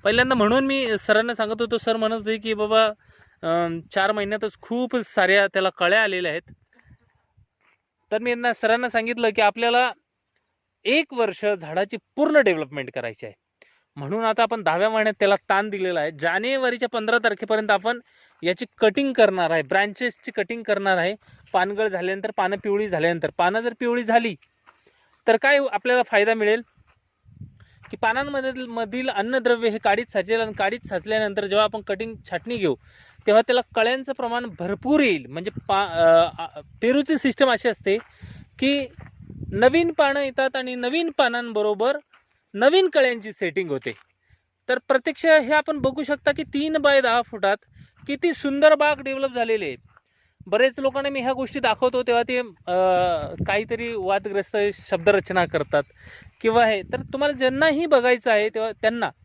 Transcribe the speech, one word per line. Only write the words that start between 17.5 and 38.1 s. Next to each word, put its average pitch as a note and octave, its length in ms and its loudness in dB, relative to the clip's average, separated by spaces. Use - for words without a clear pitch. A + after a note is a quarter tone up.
आपण A3 280 0
याची F3+ 220 -2
कटिंग B3+ 360 2
करणार F#3+ 380 4
आहे, E3 100 2
ब्रांचेसची G3+ 680 -4
कटिंग A3+ 320 -6
करणार G3 340 0
आहे. F3+ 180 0
पानगळ G3+ 340 0
झाल्यानंतर, F#3+ 440 -4
पानं G3 240 -2
पिवळी G#3 340 -2
झाल्यानंतर, E3 480 0
पानं F#3 220 2
जर A#3+ 200 -4
पिवळी A#3+ 240 -2
झाली A3+ 320 0
तर A3+ 100 6
काय C#4 220 4
आपल्याला B3 320 0
फायदा G#3+ 300 2
मिळेल A3 280 0
की - 60 -12
पानांमधील, C4 680 -4
मधील A#3 420 -4
अन्नद्रव्य A#3 600 0
हे G#3+ 80 -4
काडीत A3 280 0
साचेल G#3+ 360 -2
आणि A3 120 -4
काडीत G3+ 320 -4
साचल्यानंतर G#3 600 -2
जेव्हा G3+ 180 2
आपण G#3+ 180 -2
कटिंग A3 340 -6
छाटणी A3+ 280 -6
घेऊ, E3 180 0
तेव्हा G#3+ 140 6
त्याला B3 200 0
कळ्यांचं C4 380 0
प्रमाण A#3+ 320 -4
भरपूर G3+ 400 0
येईल. F3+ 260 0
म्हणजे E3 260 -10
पा-, G3 200 0
अ, E3 420 6
अ, E3 200 -12
पेरूची C4+ 360 2
सिस्टम B3+ 320 2
अशी A#3 200 0
असते G3+ 280 -2